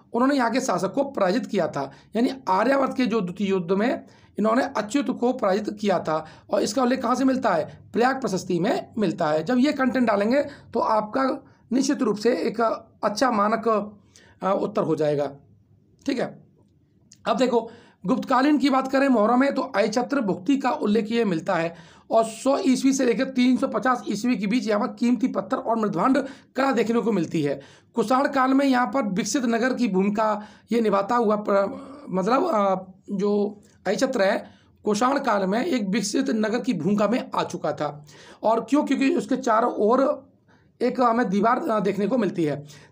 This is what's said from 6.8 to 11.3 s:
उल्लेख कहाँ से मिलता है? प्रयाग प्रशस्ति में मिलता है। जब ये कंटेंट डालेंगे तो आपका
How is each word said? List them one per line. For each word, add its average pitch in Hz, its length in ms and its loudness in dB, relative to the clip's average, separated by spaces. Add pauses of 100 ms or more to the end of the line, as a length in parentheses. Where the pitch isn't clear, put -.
उल्लेख 247 200 0
कहाँ 240 120 0
से 262 100 0
मिलता 240 300 2
है? - 260 -4 (120)
प्रयाग 262 280 2
प्रशस्ति 185 400 -2
में 269 380 -2
मिलता 170 300 0
है। 156 160 0
जब 247 140 0
ये 285 140 2
कंटेंट 262 340 0
डालेंगे 226 360 2
तो - 380 -8
आपका 262 640 -2 (280)